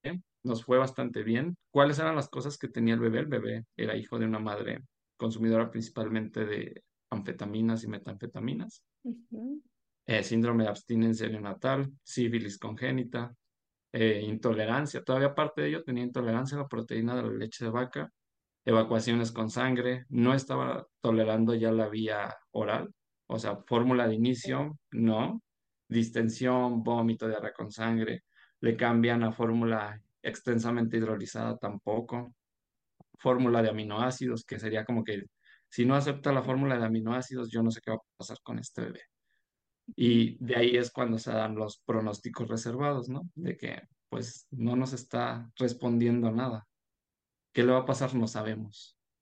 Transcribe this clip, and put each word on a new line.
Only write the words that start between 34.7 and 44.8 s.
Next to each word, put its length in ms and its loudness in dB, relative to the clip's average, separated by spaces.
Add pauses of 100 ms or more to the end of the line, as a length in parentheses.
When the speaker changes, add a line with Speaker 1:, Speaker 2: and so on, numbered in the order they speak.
Speaker 1:
como 200 0
que 200 -4 (460)
si 160 2
no 100 6
acepta 360 0
la 120 2
fórmula 340 2
de 80 0
aminoácidos, 640 -2
yo 120 0
no 100 4
sé 120 -8
qué 80 -4
va 60 -4
a 20 -16 (180)
pasar 240 -12
con 180 -8
este 220 -8
bebé. 180 -8 (960)
Y 480 4
de 120 0
ahí 200 6
es 160 2
cuando 260 0
se 140 -6
dan 240 0
los 280 -6
pronósticos 640 -2
reservados, 600 -4
¿no? 140 -8 (120)
De 220 -6
que, 260 -10 (260)
pues, 420 -10
no 260 0
nos 160 0